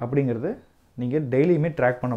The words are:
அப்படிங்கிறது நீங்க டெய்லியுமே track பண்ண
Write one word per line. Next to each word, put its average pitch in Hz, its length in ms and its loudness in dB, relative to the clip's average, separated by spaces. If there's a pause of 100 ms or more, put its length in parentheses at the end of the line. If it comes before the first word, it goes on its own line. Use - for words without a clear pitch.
அப்படிங்கிறது 131 480 0 (500)
நீங்க 123 160 0 (160)
டெய்லியுமே 156 460 2
track 123 240 2
பண்ண 123 120 -2